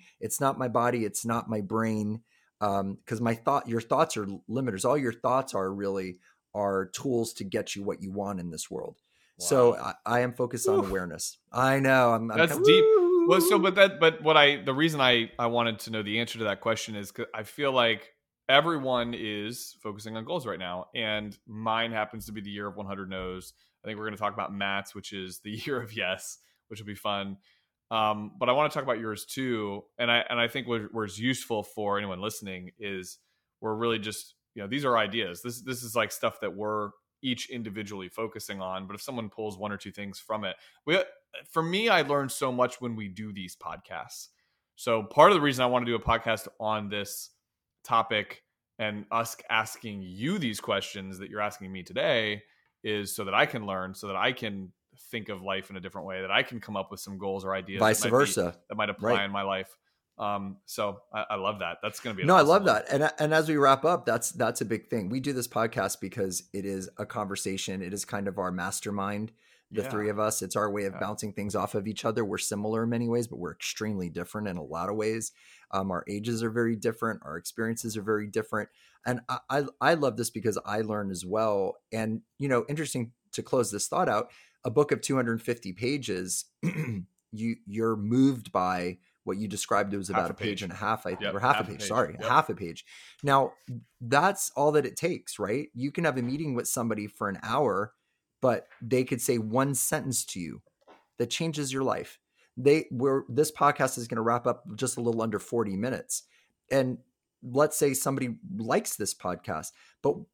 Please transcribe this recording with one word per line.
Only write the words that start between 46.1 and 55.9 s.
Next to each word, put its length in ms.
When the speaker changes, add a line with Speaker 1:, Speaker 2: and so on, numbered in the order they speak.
Speaker 2:
on 300
this 420
topic 600
and 320
us 260
asking 540
you 360
these 220
questions 580
that 120
you're 100
asking 300
me 120
today 600
is 320
so 100
that 100
I 120
can 200
learn, 280
so 140
that 80
I 160
can 400
think 180
of 140
life 280
in 60
a 40
different 260